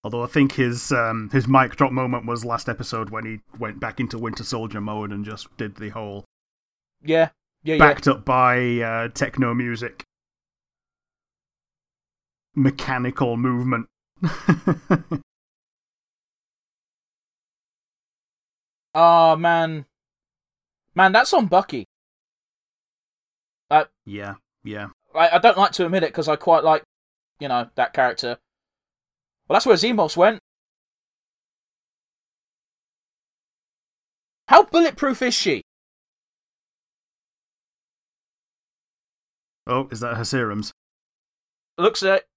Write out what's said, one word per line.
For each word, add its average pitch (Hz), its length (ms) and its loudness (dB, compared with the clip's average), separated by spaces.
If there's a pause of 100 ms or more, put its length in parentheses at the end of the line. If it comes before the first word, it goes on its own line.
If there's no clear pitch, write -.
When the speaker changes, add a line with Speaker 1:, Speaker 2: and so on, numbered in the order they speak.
Speaker 1:
Although 120 200 -8
I - 20 -8
think 139 280 2
his, 120 360 -2
um, 113 420 -4
his 127 140 0
mic 131 300 2
drop 131 160 0
moment 123 340 -4
was 120 180 -6
last 117 240 -6
episode 110 420 -8
when 107 140 -10
he 110 160 -12 (180)
went 104 200 -10
back 113 220 -10
into 117 180 -6
Winter 113 240 -8
Soldier 110 380 -8
mode 104 320 -8
and 101 120 -8
just 104 320 -16
did 104 200 -10
the 107 140 -12
whole 104 340 -12 (800)
Speaker 2:
Yeah, 160 260 2 (320)
yeah, 156 140 -4
yeah. - 20 0
Speaker 1:
backed 151 300 4
up - 160 -2
by, 123 560 2
uh, 113 280 -4
techno 123 460 -4
music. 120 500 -8 (2500)
Mechanical 127 840 -2
movement. 123 500 -2 (360)
<laughs> - 1000 -2 (3750)
Speaker 2:
Oh, 165 420 6
man. 165 500 0 (1080)
Man, 190 180 4
that's 233 200 4
on 262 140 2
Bucky. 156 400 0 (1800)
Uh, 151 160 4 (180)
Speaker 1:
Yeah, 101 300 -12 (280)
yeah. 104 260 -12 (260)
Speaker 2:
I, 165 160 4
I 175 80 2
don't 214 180 6
like 196 160 2
to 180 140 -2
admit 175 160 0
it 151 100 -2
'cause 156 160 -4
I 151 80 0
quite 160 260 2
like, 156 200 2 (580)
you 143 80 -10
know, 123 280 -4
that 123 180 -2
character. 123 420 -2 (1120)
Well, 165 60 0
that's 220 100 4
where 220 120 6
Zemos 208 380 0
went. 196 260 4 (4000)
How 339 160 8
bulletproof 294 580 0
is 247 100 -2
she? 139 300 -2 (4000)
Speaker 1:
Oh, 131 240 -4
is 110 100 -12
that 117 180 -8
her 117 80 -8
serums? 107 440 -4 (1080)
Speaker 2:
Looks 196 240 0
it. 190 240 2 (100)